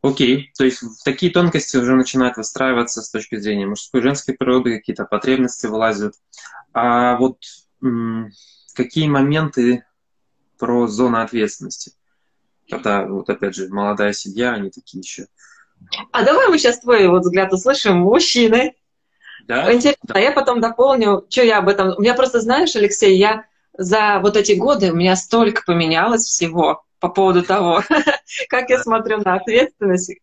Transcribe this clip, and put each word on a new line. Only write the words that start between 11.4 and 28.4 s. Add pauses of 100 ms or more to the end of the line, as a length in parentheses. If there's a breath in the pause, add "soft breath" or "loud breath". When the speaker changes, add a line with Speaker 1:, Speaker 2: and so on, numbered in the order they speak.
Speaker 1:
Когда
вот
опять
же
молодая
семья,
они
такие
еще. (840 soft breath)
Speaker 2:
А
давай
мы
щас
твой
вот
взгляд
услышим,
мужчины. (720 loud breath)
Speaker 1:
Да?
Speaker 2:
Интересно, (160)
Speaker 1:
Да.
Speaker 2:
я
потом
дополню,
че
я
об
этом...
У
меня
просто,
знаешь,
Алексей,
я (320)
за
вот
эти
годы,
у
меня
столько
поменялось
всего (160)
по
поводу
того,
<laughs>